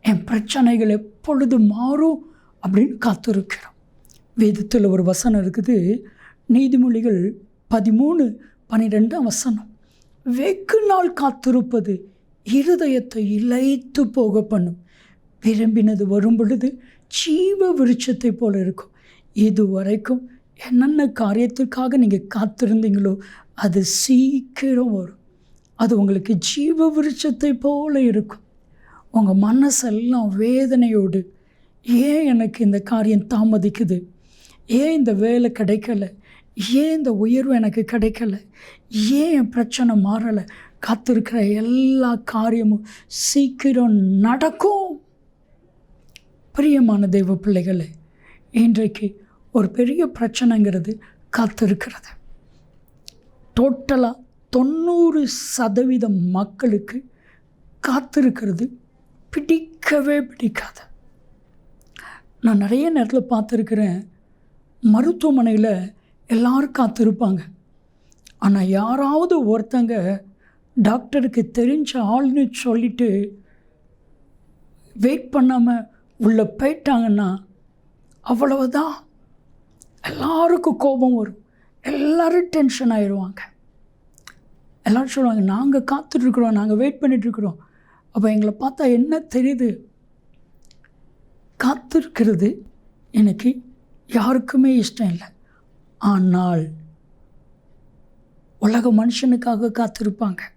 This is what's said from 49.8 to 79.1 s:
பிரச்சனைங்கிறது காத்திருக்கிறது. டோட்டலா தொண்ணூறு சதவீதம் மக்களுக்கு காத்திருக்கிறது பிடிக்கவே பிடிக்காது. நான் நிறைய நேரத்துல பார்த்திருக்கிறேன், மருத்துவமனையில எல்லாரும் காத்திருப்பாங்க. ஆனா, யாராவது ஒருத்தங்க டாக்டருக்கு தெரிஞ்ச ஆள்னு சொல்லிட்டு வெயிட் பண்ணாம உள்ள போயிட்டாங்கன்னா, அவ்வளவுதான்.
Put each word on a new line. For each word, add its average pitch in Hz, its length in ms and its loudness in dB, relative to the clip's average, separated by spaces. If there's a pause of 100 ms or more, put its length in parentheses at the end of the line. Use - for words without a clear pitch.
பிரச்சனைங்கிறது 220 920 -2 (360)
காத்திருக்கிறது. 220 720 -2 (1500)
டோட்டலா 254 540 0 (360)
தொண்ணூறு 320 800 0
சதவீதம் 220 1040 -2
மக்களுக்கு 208 720 -4 (840)
காத்திருக்கிறது 254 800 -2 (640)
பிடிக்கவே 294 920 -2
பிடிக்காது. - 580 -8 (1600)
நான் 220 160 2
நிறைய 247 360 0
நேரத்துல 254 380 0
பார்த்திருக்கிறேன், 214 760 -2 (760)
மருத்துவமனையில 226 1120 2 (320)
எல்லாரும் 247 520 0
காத்திருப்பாங்க. 220 600 0 (1000)
ஆனா, 196 240 2
யாராவது 262 960 0
ஒருத்தங்க 220 600 -2 (540)
டாக்டருக்கு 240 840 0
தெரிஞ்ச 269 360 0
ஆள்னு 262 580 0
சொல்லிட்டு 226 840 -2 (1600)
வெயிட் 254 320 0
பண்ணாம 247 560 2 (280)
உள்ள 220 420 2
போயிட்டாங்கன்னா, 226 800 0 (800)
அவ்வளவுதான். 269 840 -2 (1040)